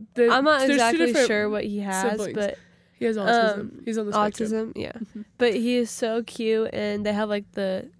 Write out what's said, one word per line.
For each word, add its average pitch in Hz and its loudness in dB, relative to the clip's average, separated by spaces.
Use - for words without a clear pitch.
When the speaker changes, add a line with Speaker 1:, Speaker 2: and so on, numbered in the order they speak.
Speaker 1:
the, 240 6
Speaker 2:
I'm 262 4
not 302 6
Speaker 1:
there's 269 4
two 285 4
Speaker 2:
exactly 247 4
Speaker 1:
different 240 4
Speaker 2:
sure 208 0
what 208 -4
he 208 -6
has, 196 -2
Speaker 1:
siblings. 208 -4
Speaker 2:
but, 208 -4
Speaker 1:
He 240 -4
has 220 0
autism. 214 2
Speaker 2:
um, - -12
Speaker 1:
He's 226 -4
on 214 -4
the 208 -4
spectrum. 214 0
Speaker 2:
autism, 220 -4
yeah. - -8
Speaker 1:
Mm-hmm. 220 -12
Speaker 2:
But 240 2
he 247 0
is 240 0
so 226 -4
cute, 220 -2
and 208 -4
they 208 0
have, 208 -2
like, 208 -4
the 190 -4